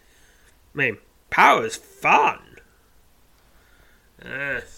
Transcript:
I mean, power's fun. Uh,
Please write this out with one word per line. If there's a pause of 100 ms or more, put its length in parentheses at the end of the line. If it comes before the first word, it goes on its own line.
(760)
I
mean, (340)
power's
fun. (1600)
Uh, (180)